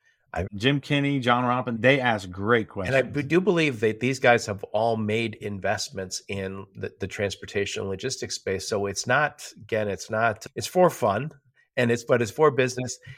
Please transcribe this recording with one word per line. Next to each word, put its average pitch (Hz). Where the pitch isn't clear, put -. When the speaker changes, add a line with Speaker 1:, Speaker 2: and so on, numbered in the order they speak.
Speaker 1:
I 90
Speaker 2:
Jim 131
Kinney, 143
John 123
Rompin, 123
they 131
ask 107
great 104
Speaker 1:
And 98
I 131
Speaker 2:
questions. 107
Speaker 1:
b-, 143
do 151
believe 165
that 110
these 127
guys 120
have 101
all 113
made 110
investments 98
in 98
the, 104
the 101
transportation 101
and 98
logistics 120
space. -
So 101
it's 98
not, 139
again, 107
it's 98
not, 113
it's -
for 180
fun 117
and 123
it's, 120
but 123
it's 107
for 156
business. 127